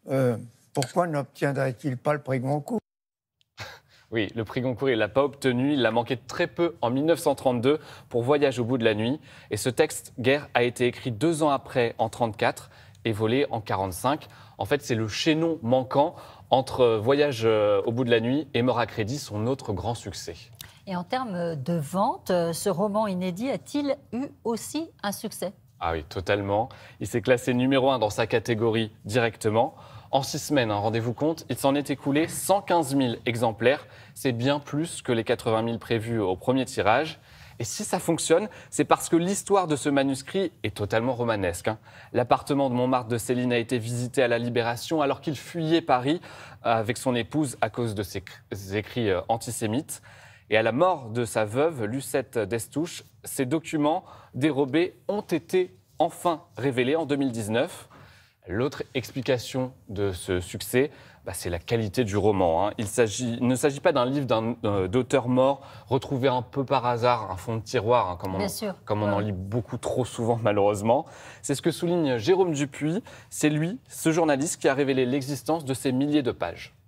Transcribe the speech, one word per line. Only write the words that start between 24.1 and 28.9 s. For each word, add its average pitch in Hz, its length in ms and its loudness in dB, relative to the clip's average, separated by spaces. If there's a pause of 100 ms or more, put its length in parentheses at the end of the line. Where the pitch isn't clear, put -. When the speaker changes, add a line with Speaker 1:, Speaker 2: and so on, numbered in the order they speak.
Speaker 3:
eu 247 140 -4 (180)
aussi 233 480 -4 (100)
un 202 100 -4
succès ? 196 420 -8 (260)
Speaker 2:
Ah 85 140 -2
oui, 80 100 -4
totalement. 101 680 0 (300)
Il 110 80 -6
s'est 117 140 -2
classé 123 340 2
numéro 131 340 4
un 131 80 2
dans 107 140 2
sa 117 160 0
catégorie 113 640 0 (140)